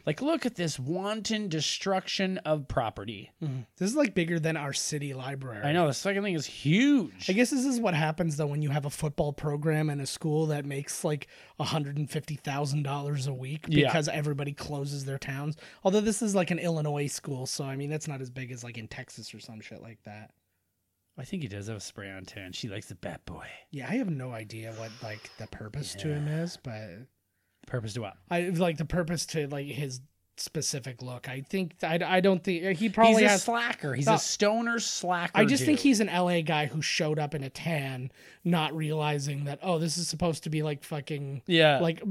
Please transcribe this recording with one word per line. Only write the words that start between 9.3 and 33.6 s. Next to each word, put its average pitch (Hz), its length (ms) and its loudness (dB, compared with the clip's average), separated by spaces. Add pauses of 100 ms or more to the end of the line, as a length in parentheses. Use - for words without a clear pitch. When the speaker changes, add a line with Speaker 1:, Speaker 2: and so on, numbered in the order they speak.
Speaker 2:
program 156 580 0
in 143 120 -2
a 135 40 -6
school 156 420 0
that 147 180 -2
makes, 139 400 -6
like, 151 220 0 (300)
a 151 60 -4
hundred 143 340 -2
and 151 140 0
fifty 151 240 -4
thousand 143 480 -2
dollars 143 440 -2
a 139 60 -2
week 131 360 -8
Speaker 1:
Yeah. 143 180 6
Speaker 2:
because 151 220 4
everybody 147 420 -2
closes 143 540 -6
their 135 120 -4
towns. 143 380 -6 (260)
Although 196 200 4
this 214 200 2
is, 202 140 0
like, 180 160 4
an 170 80 2
Illinois 151 480 0
school, 131 380 -6
so, - 180 -4
I 135 140 -4
mean, 143 120 -4
that's 156 200 -4
not 135 100 -6
as 127 100 -8
big 127 220 -8
as, 120 140 -12
like, 117 120 -12
in 110 120 -10
Texas - 440 -14
or 110 60 -16
some 110 220 -14
shit - 200 -16
like 113 220 -18
that. 107 280 -16 (840)
Speaker 1:
I 127 80 -10
think 180 180 -4
he 110 60 -6
does 101 180 -8
have 110 80 -6
a 98 60 -10
spray 98 280 -12
on 95 140 -12
tan. 92 300 -12
She 113 160 -8
likes 104 180 -8
the 98 80 -14
bat - 300 -12
boy. 80 200 -12 (240)
Speaker 2:
Yeah, 135 180 -10
I 202 100 -2
have 226 120 0
no 127 220 -4
idea 110 460 -10
what, 113 120 -10 (140)
like, 107 340 -10
the 110 80 -12
purpose 110 500 -10
to - 120 -6
him 147 180 -2
Speaker 1:
Yeah. 156 180 -2
Speaker 2:
is, 175 200 -8
but 110 240 -10 (800)
Speaker 1:
Purpose 110 280 -4
to 120 60 -4
what? 98 140 -8 (160)
Speaker 2:
I, 175 180 2
like, 170 280 2
the 156 80 -2
purpose 170 420 -2
to, 151 200 -2
like, 143 200 -6
his 143 320 -6 (380)
specific 131 640 -6
look. 127 260 -10
I 135 120 -6
think, 180 420 -2
I, 170 200 2
I 185 180 6
don't 190 220 6
think, 185 340 0
he 214 120 2
probably 220 340 8
Speaker 1:
He's 208 60 8
a 208 40 8
Speaker 2:
has 190 100 4
Speaker 1:
slacker. 233 500 -2